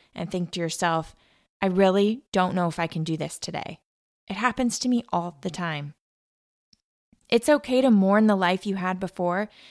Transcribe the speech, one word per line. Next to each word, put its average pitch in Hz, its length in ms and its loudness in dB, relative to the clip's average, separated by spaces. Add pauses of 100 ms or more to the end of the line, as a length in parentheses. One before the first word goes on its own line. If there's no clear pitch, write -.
(160)
and 170 120 -8
think 175 220 -6
to 175 100 -8
yourself, 165 540 -2 (480)
"I 196 40 2
really 196 680 2
don't 185 240 0
know 180 100 0
if 165 140 -4
I 165 80 -2
can 160 160 -6
do 160 120 -4
this 151 220 -8
today." - 400 -10 (480)
It 196 100 -8
happens 240 420 -2
to 254 100 -4
me 240 240 0
all 170 300 -4
the 185 80 -6
time. 151 420 -8 (1400)
It's 233 220 2
okay 269 320 2
to 262 80 6
mourn 202 360 6
the 208 80 4
life 190 300 0
you 196 120 -4
had 185 220 -4
before, 185 520 -4 (200)